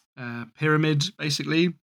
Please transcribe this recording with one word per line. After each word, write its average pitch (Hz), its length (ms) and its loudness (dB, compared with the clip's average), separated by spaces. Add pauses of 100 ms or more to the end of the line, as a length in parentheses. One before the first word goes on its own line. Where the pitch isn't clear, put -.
(180)
uh, 120 280 -12 (120)
pyramid, 151 460 2 (120)
basically. 156 580 0 (120)